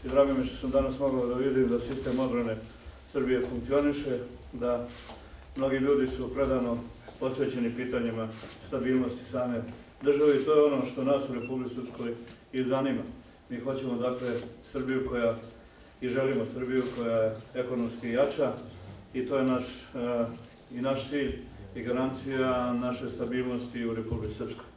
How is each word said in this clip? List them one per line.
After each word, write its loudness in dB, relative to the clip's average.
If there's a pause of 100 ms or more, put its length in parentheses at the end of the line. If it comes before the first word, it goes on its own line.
I -4
drago 6
mi 2
je 0
što -6
sam -4
danas 2
mogao 2
da 0
vidim 4
da 2
sistem -2
odbrane 0 (560)
Srbije 2
funkcioniše, 2 (340)
da 0 (720)
mnogi 2
ljudi 4 (100)
su -4
predano 2 (420)
posvećeni 0
pitanjima -2 (400)
stabilnosti 0
same 0 (400)
države 8
i 2
to 6
je 10
ono 4 (100)
što -2
nas 4
u -4
Republici -4
Srpskoj -6 (380)
i 0
zanima. 2 (460)
Mi -6
hoćemo, -2
dakle, 0 (440)
Srbiju 0
koja, 2 (640)
i -2
želimo 2 (100)
Srbiju 0 (140)
koja 0
je 2 (180)
ekonomski -2
jača 2 (640)
i -2
to 0
je 4
naš, 2
eh, -2 (480)
i -6
naš 0
cilj 0 (380)
i -8
garancija 0
naše -2
stabilnosti -2
u 0
Republici -4
Srpskoj. -8 (100)